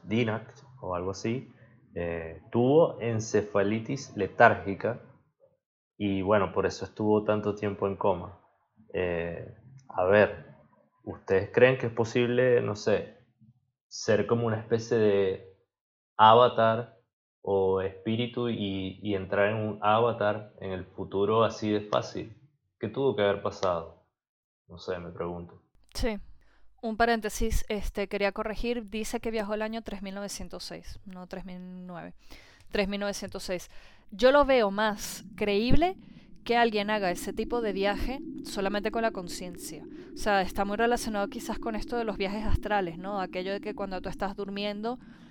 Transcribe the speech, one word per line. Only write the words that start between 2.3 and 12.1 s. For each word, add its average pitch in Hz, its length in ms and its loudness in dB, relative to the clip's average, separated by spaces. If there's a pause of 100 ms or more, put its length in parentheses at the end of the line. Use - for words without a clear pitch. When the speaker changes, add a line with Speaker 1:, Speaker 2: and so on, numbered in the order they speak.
Speaker 1:
tuvo 135 500 4
encefalitis 110 1160 -2
letárgica 101 840 2 (960)
y, 98 280 -2
bueno, 95 300 2
por 98 120 0
eso - 200 -4
estuvo 107 380 2
tanto 104 300 0
tiempo 101 320 -4
en 98 120 -2
coma. 92 420 -2 (520)
Eh, 85 540 -4 (440)
a 92 160 -2
ver, 98 500 4 (480)
¿ustedes 98 500 -2
creen 127 240 6
que 127 80 -4
es 113 80 -4
posible, 120 680 2